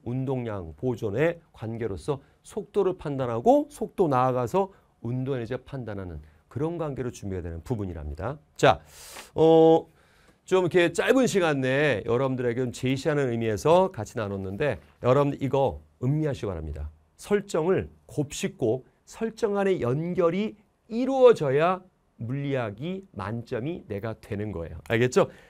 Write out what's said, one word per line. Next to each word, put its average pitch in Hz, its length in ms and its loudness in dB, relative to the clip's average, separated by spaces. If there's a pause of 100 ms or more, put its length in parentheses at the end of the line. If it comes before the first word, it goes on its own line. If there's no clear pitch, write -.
운동량 120 720 -6
보존의 127 640 -2 (120)
관계로서 110 680 -6 (220)
속도를 190 560 -2
판단하고 139 720 2
속도 - 380 -2
나아가서 127 640 2 (300)
운동 127 360 -4
에너지를 120 280 -6
판단하는 98 560 -10 (280)
그런 165 300 -4
관계로 131 320 -6
준비가 95 320 -6
되는 82 200 -8
부분이랍니다. 90 760 -6 (180)
자, - 240 4 (540)
어, 160 540 6 (560)
좀 185 160 2
이렇게 175 320 4
짧은 226 340 4
시간 156 360 2
내에 131 420 0
여러분들에게 123 560 -2
좀 123 120 -2
제시하는 135 580 0
의미에서 117 640 2
같이 110 260 -10
나눴는데 98 600 -4 (240)
여러분들 139 400 2
이거 127 380 -2 (220)
음미하시기 143 440 -2
바랍니다. 76 440 -8 (260)
설정을 180 720 -2 (180)
곱씹고 135 760 -4 (220)
설정 226 500 -4
안에 196 240 0
연결이 170 760 -2 (320)
이루어져야 208 920 4 (340)
물리학이 135 960 -6
만점이 117 760 -6
내가 107 320 -8
되는 107 320 -8
거예요. 82 260 -10 (100)
알겠죠? 127 420 2 (200)